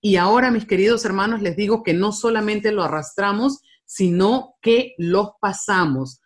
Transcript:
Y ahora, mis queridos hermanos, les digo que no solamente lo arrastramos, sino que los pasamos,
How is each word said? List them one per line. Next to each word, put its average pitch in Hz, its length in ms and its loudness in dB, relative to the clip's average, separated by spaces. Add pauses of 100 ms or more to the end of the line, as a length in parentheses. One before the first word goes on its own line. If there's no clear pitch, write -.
Y 202 140 2
ahora, 226 340 4
mis 220 160 -2
queridos 214 400 2
hermanos, 202 340 -2
les 175 160 -4
digo 208 260 -2
que 170 120 0
no 196 180 0
solamente 214 580 -2
lo 202 120 -2
arrastramos, 202 800 -2 (240)
sino 196 760 0
que 247 380 2
los 185 320 0 (100)
pasamos, 175 840 -2